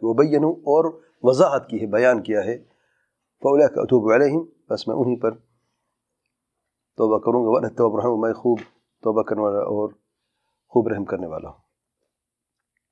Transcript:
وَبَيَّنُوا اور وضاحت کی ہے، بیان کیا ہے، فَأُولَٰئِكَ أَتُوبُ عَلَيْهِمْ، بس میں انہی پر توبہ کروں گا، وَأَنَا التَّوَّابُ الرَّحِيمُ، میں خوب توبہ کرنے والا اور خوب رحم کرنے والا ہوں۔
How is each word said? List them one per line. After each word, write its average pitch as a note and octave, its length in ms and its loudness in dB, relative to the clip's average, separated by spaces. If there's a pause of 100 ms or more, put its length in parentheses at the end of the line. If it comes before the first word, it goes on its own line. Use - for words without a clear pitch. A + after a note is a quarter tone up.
وَبَيَّنُوا D3 500 2
اور D#3+ 500 0 (200)
وضاحت C3 460 2
کی A2+ 120 -8
ہے، A2+ 60 -6
بیان A2 360 2
کیا G#2 220 -2
ہے، A#2 140 -6 (840)
فَأُولَٰئِكَ C#3+ 380 2
أَتُوبُ A2 340 2
عَلَيْهِمْ، D3 320 2 (240)
بس - 180 -8
میں - 80 -4
انہی B2 240 -2
پر A2+ 100 0 (1700)
توبہ G#2+ 220 2
کروں A#2 260 0
گا، A2+ 40 0
وَأَنَا A#2+ 200 0
التَّوَّابُ A2 260 0
الرَّحِيمُ، A2+ 320 -2
میں A2+ 60 -2
خوب A2+ 260 -2 (440)
توبہ A2 200 0
کرنے G#2 200 -4
والا G2+ 160 -2
اور G#2 320 -4 (800)
خوب A#2 200 0
رحم G2+ 160 -6
کرنے F2+ 220 -8
والا D#2 220 -12
ہوں۔ - 100 -20 (1300)